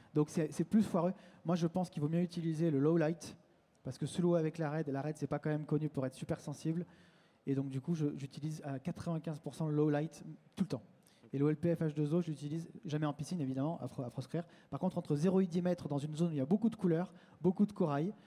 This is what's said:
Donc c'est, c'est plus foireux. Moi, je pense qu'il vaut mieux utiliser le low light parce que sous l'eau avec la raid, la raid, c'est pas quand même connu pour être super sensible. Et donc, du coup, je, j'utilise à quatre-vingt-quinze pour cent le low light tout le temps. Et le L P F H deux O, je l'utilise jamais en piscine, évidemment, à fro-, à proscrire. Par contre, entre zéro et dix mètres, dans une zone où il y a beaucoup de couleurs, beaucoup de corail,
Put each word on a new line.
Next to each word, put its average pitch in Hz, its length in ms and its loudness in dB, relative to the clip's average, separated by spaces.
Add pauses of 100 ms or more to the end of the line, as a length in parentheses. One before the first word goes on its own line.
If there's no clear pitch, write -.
(140)
Donc 147 160 4
c'est, 151 220 0
c'est 170 120 -2
plus 214 200 6
foireux. 180 300 2 (320)
Moi, 170 100 2
je 170 120 2
pense 180 220 -2
qu'il - 120 -6
vaut 147 80 0
mieux 170 120 2
utiliser 165 500 0
le 139 80 4
low 160 180 4
light 165 400 0 (460)
parce - 140 -8
que - 80 -4
sous - 160 -2
l'eau 170 140 6
avec 160 220 0
la 156 120 -2
raid, 156 200 -2
la 135 120 -2
raid, 151 160 -4
c'est 143 100 -4
pas 147 120 -2
quand 156 100 -2
même 151 160 -2
connu 151 240 0
pour 135 160 -2
être 131 100 -4
super - 240 -4
sensible. 165 460 -4 (600)
Et 139 100 0
donc, 139 140 -2
du 131 120 -4
coup, 170 140 -2
je, 151 200 0
j'utilise 147 480 -8
à 139 160 -6
quatre-vingt-quinze 160 600 -6
pour - 160 -10
cent 160 120 -2
le 151 80 0
low 151 140 6
light 147 340 -2 (320)
tout 196 80 0
le - 60 -2
temps. - 140 -6 (480)
Et 139 60 -4
le 143 100 4
L 151 100 2
P 170 180 2
F 160 60 -4
H 156 120 0
deux 147 220 0
O, 180 60 4
je 165 100 -4
l'utilise 156 400 -6 (140)
jamais 151 200 -2
en 143 80 0
piscine, 160 260 -6
évidemment, 135 420 -2
à 123 60 -6
fro-, - 140 -8
à 120 80 -6
proscrire. 147 340 -6 (280)
Par 139 80 -6
contre, 185 180 0
entre 170 180 0
zéro 180 260 4
et 190 40 4
dix 175 160 -2
mètres, 180 260 0
dans 143 120 0
une 151 160 -6
zone 170 140 2
où - 20 -2
il 151 60 -2
y 135 40 2
a 131 60 2
beaucoup 220 240 4
de - 40 -10
couleurs, 175 380 0 (260)
beaucoup 185 280 4
de - 40 -6
corail, 160 440 0 (120)